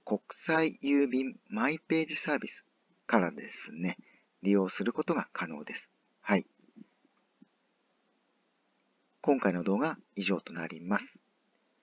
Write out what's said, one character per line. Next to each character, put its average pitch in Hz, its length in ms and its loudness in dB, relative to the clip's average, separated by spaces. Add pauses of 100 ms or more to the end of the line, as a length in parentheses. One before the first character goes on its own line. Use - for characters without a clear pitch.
国 104 160 0 (120)
際 160 500 0
郵 143 240 4
便 131 320 -2 (100)
マ 113 220 0
イ 160 80 -2
ペ 160 240 0
ー 156 60 -2
ジ 160 80 -6
サ - 180 -4
ー 135 60 0
ビ - 80 -8
ス - 160 -18 (440)
か 117 100 6
ら 85 140 4
で 71 180 -12
す - 220 -14
ね、 87 240 -4 (460)
利 98 100 4
用 95 160 4
す 95 160 -6
る 117 80 0
こ 156 100 -2
と 170 120 0
が 127 180 -2
可 85 160 -6
能 76 160 -10
で - 100 -12
す。 - 160 -14 (300)
は 104 160 2
い。 87 100 0 (2750)
今 139 180 4
回 95 120 4
の 87 120 -2
動 98 140 2
画 151 100 2
は 160 100 -6 (160)
以 101 80 -6
上 90 180 0
と - 120 -14
な 82 140 -6
り 82 140 -12
ま 90 200 0
す。 - 180 -14 (640)